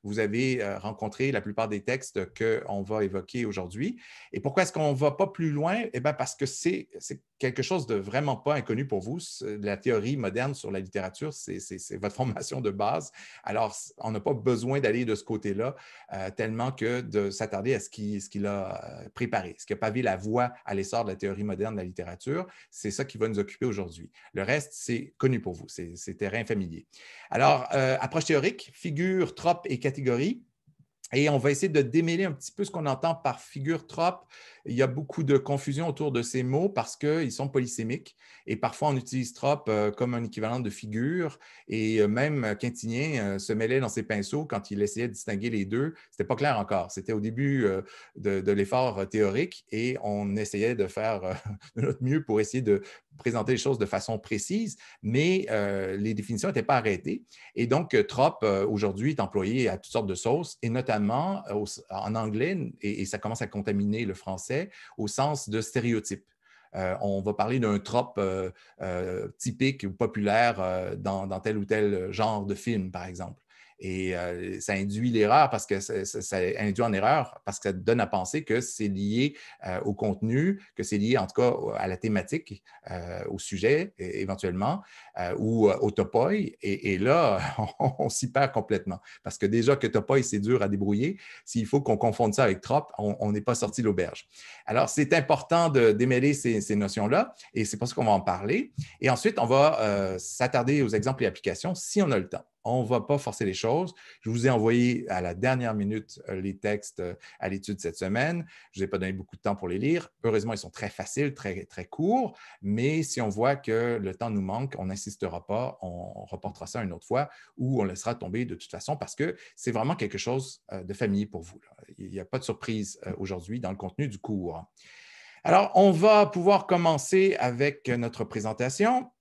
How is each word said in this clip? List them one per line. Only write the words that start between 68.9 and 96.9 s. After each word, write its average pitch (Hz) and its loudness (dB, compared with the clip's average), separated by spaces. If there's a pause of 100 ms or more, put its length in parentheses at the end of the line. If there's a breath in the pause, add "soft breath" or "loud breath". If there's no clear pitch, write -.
typique 131 -2
ou 98 -2
populaire, 107 2
euh, 92 -2
dans, 98 -2
dans 95 -6
tel 107 -2
ou 101 -2
tel 101 2
genre 107 0
de 101 -2
film, 98 -2
par 90 -8
exemple. 92 -10 (440 soft breath)
Et, 92 -2
euh, 90 -6
ça 101 -2
induit 101 0
l'erreur 117 6
parce 110 -2
que 98 0
ça, 101 -4
ça, - -6
ça 98 -4 (220)
induit 104 2
en 113 2
erreur 120 2
parce 101 -6
que 101 -2
ça 95 0
donne 110 2
à 101 4
penser 95 -2
que - 2
c'est - -4
lié, 104 0 (300 loud breath)
euh, 92 -4
au 104 -2
contenu, 120 0 (140 loud breath)
que - -6
c'est 101 0
lié 117 2
en 95 2
tout - 0
cas 123 6 (280)
à 95 -2
la 92 -4
thématique, 107 -2 (300 loud breath)
euh, 90 -8
au 101 -6
sujet 135 2
é-, 92 -6
éventuellement, 98 -2 (340 loud breath)
euh, 87 -2
ou, 110 4
euh, 98 6
au 107 4
topoi. 117 4
Et, - -2
et 98 0
là, 123 4 (160 loud breath)
<laughs> - -4
on, 135 2
on 139 0
s'y 120 -4
perd 135 2
complètement 98 -2 (240 loud breath)
parce - -10
que 101 2
déjà 117 6
que 135 -2
topoi, 127 4
c'est 113 -2
dur 107 2
à 101 2
débrouiller. 104 0 (240 loud breath)
S'il 113 -2
faut 139 2
qu'on 113 2
confonde 110 2
ça 139 6
avec 95 4
trope, 147 0
on, 104 -2
on 107 0
n'est 104 0
pas 120 2
sorti 113 -2
de 107 2
l'auberge. 92 -2 (380 loud breath)
Alors, 123 2
c'est 147 2
important 165 4
de 120 8
démêler 127 4
ces, 117 0
ces 104 0
notions-là 107 2 (220 loud breath)